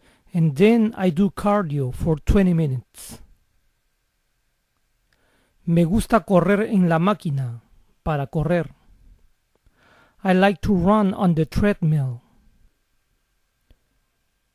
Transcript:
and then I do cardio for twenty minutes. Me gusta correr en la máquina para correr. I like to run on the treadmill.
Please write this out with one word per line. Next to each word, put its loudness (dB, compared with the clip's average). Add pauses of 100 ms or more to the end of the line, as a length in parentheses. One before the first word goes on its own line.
(320)
and 0
then 2
I -2
do 0
cardio -4
for -2
twenty 2
minutes. -6 (2500)
Me 2
gusta 0
correr 2
en 2
la 0
máquina -4 (420)
para -6
correr. -4 (1500)
I 2
like 2
to 0
run 2
on 0
the 0
treadmill. -2 (2250)